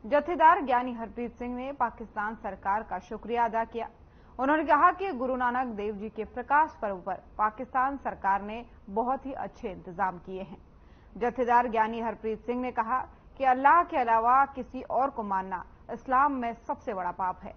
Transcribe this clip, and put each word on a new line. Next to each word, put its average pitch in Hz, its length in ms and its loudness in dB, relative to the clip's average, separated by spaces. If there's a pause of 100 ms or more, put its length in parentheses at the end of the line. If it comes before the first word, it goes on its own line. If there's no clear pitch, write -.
जत्थेदार 302 580 4
ज्ञानी 247 320 0
हरप्रीत 226 440 -8
सिंह 247 180 -8
ने 262 240 -8
पाकिस्तान 220 640 -4
सरकार 196 400 -2
का 185 240 -6
शुक्रिया 233 380 -2
अदा 226 220 -2
किया। 226 200 -8 (520)
उन्होंने 294 260 2
कहा 311 260 6
कि 370 200 -4 (100)
गुरु 262 140 0
नानक 247 400 -2
देव 208 200 -4
जी 208 160 -8
के 214 220 -8
प्रकाश 277 480 0
पर्व 196 240 -4
पर 180 180 -6 (140)
पाकिस्तान 254 680 -2
सरकार 196 380 -2
ने 214 180 -8 (400)
बहुत 254 260 -2
ही 269 80 -8 (120)
अच्छे 202 260 -10
इंतजाम 180 560 -6
किए 185 160 -10
हैं। - 160 -16 (580)
जत्थेदार 240 520 2
ज्ञानी 226 320 0
हरप्रीत 220 440 -6
सिंह 247 160 -4
ने 254 120 -4
कहा 233 260 -2 (380)
कि 269 100 -2
अल्लाह 277 380 6
के 339 120 -4
अलावा 233 400 4 (160)
किसी 254 280 -10 (100)
और 262 180 2
को 233 140 -6
मानना 190 400 -4 (300)
इस्लाम 269 420 2
में 233 180 -4 (140)
सबसे 254 260 -6
बड़ा 175 180 -4
पाप 180 320 -6
है। - 140 -14